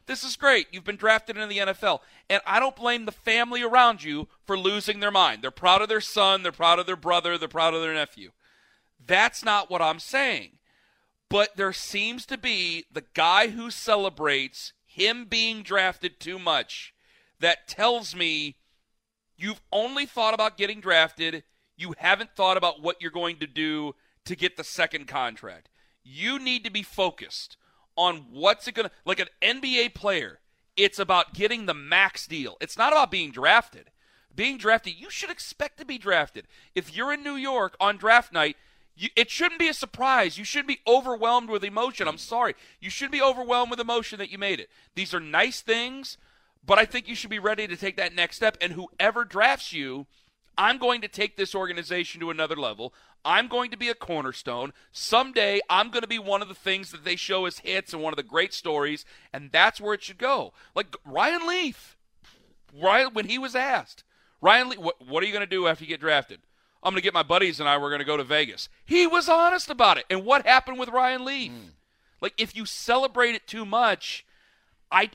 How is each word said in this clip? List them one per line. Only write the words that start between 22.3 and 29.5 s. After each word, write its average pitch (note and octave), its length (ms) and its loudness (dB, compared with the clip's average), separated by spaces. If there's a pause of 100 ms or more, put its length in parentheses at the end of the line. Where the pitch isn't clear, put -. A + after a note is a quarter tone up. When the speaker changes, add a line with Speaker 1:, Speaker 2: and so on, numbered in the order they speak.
Speaker 1:
thought F#3 220 2
about E3+ 260 -2
what F3 180 -4
you're E3+ 100 -8
going E3+ 300 -6
to D3+ 60 -4
do D3+ 480 -4 (300)
to F3+ 100 -8
get F3+ 220 -4
the D#3 80 -12
second D#3+ 420 -4
contract. A2+ 600 -8 (340)
You F3+ 360 -6
need B3+ 260 -4
to A#3 60 -8
be G3+ 120 -6
focused - 760 -6 (360)
on E3 360 0
what's E3+ 360 2
it B3 80 -10
gonna, A3 160 -2 (140)
like F#3 160 0
an F3+ 80 -2 (140)
N A#3+ 180 2